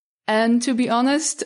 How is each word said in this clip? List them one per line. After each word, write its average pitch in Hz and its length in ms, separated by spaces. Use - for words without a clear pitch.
And 226 360
to 269 100
be 240 160
honest, 269 580